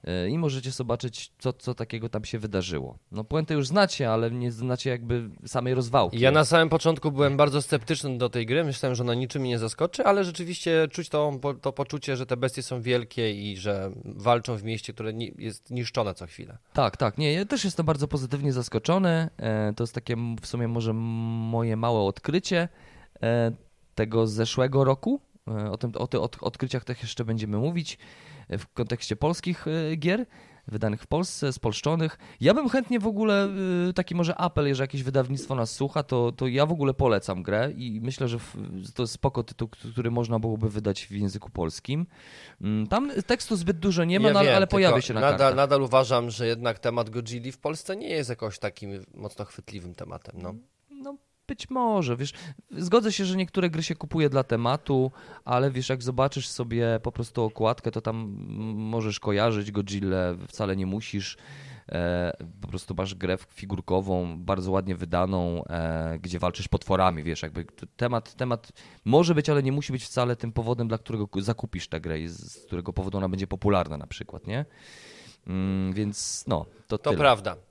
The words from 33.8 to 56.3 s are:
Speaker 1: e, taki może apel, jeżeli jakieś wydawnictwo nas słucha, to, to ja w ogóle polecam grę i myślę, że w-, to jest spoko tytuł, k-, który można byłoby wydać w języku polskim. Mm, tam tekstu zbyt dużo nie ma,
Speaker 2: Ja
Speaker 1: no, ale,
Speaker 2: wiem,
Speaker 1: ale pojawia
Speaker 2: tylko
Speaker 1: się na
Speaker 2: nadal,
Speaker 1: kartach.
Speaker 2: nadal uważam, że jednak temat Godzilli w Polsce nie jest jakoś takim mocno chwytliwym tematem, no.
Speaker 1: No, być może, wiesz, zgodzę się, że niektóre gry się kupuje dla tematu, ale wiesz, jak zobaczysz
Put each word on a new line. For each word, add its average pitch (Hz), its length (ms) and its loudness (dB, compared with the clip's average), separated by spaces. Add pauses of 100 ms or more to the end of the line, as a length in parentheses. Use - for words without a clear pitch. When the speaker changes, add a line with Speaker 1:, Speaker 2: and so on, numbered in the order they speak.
Speaker 1:
e, 185 40 0
taki 180 220 -2
może 170 200 2
apel, 156 340 2
jeżeli 135 160 2
jakieś 135 180 -4
wydawnictwo 135 520 0
nas 117 200 -2
słucha, 143 280 -2
to, 120 300 2
to - 140 -2
ja 131 200 4
w 156 60 0
ogóle 143 220 2
polecam 101 480 2
grę 107 340 0
i 113 260 -6
myślę, 131 260 -2
że 117 100 -2
w-, - 180 -14 (380)
to - 80 -2
jest 113 100 -2
spoko 127 300 0
tytuł, - 260 -8
k-, - 100 -18 (140)
który 117 180 -2
można 117 280 0
byłoby 110 320 0
wydać 104 360 -2
w - 40 -20
języku 101 400 -4
polskim. 123 560 -4 (540)
Mm, 107 260 0
tam 262 240 0 (160)
tekstu 240 300 0
zbyt 170 220 0
dużo 175 260 2
nie 180 160 4
ma, 220 80 6
Speaker 2:
Ja - 60 8
Speaker 1:
no, 202 60 6
ale, - 80 8
Speaker 2:
wiem, 120 80 8
Speaker 1:
ale 190 100 6
pojawia 196 280 6
Speaker 2:
tylko - 120 4
Speaker 1:
się - 80 -2
na 110 60 2
Speaker 2:
nadal, 135 180 4
Speaker 1:
kartach. 135 180 6
Speaker 2:
nadal 139 260 6
uważam, 123 480 4
że 113 160 -2
jednak 117 320 0
temat 117 320 0
Godzilli 120 420 -8
w - 60 -20
Polsce 160 380 -6
nie 240 120 -10
jest 143 220 -2
jakoś 113 280 -6
takim 101 320 -8 (240)
mocno 104 300 -12
chwytliwym 90 500 -14
tematem, - 480 -14
no. 90 120 -8 (360)
Speaker 1:
No, 277 260 -14 (320)
być - 220 -10
może, 214 460 2
wiesz, 135 160 -6 (380)
zgodzę 208 420 2
się, 196 120 -2
że 185 120 0
niektóre 185 340 0
gry 160 120 -4
się - 120 -4
kupuje 151 340 2
dla 131 160 4
tematu, 131 680 2 (340)
ale 123 260 4
wiesz, 127 180 -4
jak 131 140 0
zobaczysz 131 460 0